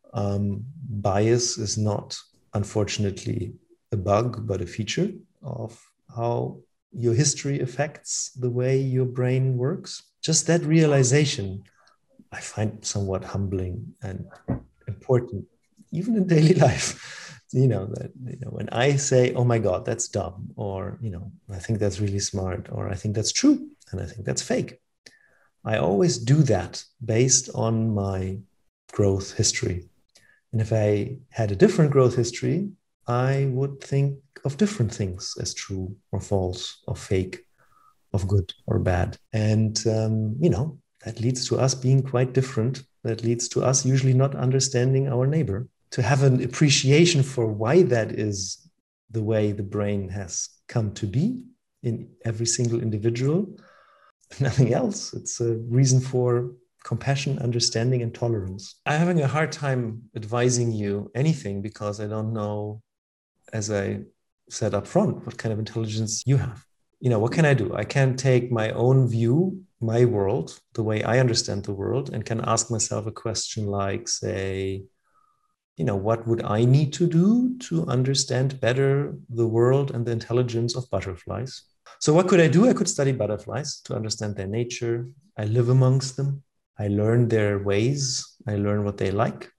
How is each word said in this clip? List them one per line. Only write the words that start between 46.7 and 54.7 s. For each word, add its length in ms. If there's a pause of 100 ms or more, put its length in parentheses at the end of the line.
for 240
why 360
that 300
is 560 (420)
the 120
way 300
the 100
brain 480
has 380 (200)
come 260
to 120
be 360 (400)
in 260 (160)
every 220
single 340
individual, 760 (380)
<laughs> 460
nothing 320